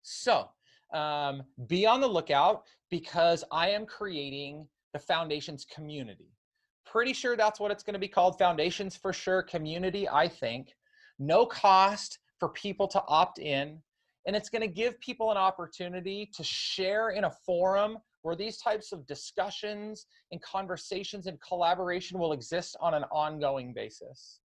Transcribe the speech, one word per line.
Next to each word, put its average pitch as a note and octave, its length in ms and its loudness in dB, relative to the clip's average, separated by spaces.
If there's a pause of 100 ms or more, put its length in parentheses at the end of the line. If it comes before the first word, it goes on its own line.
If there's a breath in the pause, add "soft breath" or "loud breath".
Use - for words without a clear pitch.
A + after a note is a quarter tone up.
So, E3+ 440 2 (460 soft breath)
um, D3 500 -2 (220)
be F#3 220 2
on B3 120 6
the C4+ 80 2
lookout E3 560 2 (280 soft breath)
because E3+ 600 2
I E3+ 200 2
am G#3+ 160 -2
creating C#3+ 800 -10 (260)
the D3 60 -6
Foundations D#3 680 -4
community. C#3 680 -12 (540)
Pretty B3 280 2
sure A#3+ 220 0
that's G#3+ 240 2
what G#3 120 -2
it's G3+ 120 -6
gonna G3+ 160 -6
be G3 80 -4
called, F#3 300 4
Foundations F3+ 580 2
for F#3+ 160 -4
sure, F#3 300 0
community, F3 680 -4
I D#3 200 4
think. B2+ 460 -6 (440 soft breath)
No E3 280 6
cost G3 760 6 (200)
for E3+ 100 -2
people G3 400 -2
to - 180 2
opt E3 320 4
in, D3+ 420 -2 (460)
and G3+ 80 -2
it's G#3 140 -4
gonna A3 180 -2
give A3+ 320 -4
people A3+ 320 -2
an G3+ 60 2
opportunity F#3 960 -2
to D#3+ 80 -12
share G#3 680 -2
in G3 140 0
a E3 80 2
forum G3 680 2 (240)
where E3 140 -4
these G#3+ 220 -8
types G#3+ 340 -2
of D3+ 160 -12
discussions G#3 960 -6 (260 soft breath)
and E3+ 120 -12
conversations F#3+ 840 -8
and F3+ 160 -10
collaboration F3+ 760 0
will D#3+ 140 0
exist D#3+ 480 -6
on E3 120 2
an D3 180 0
ongoing C#3+ 640 -2
basis. - 720 -12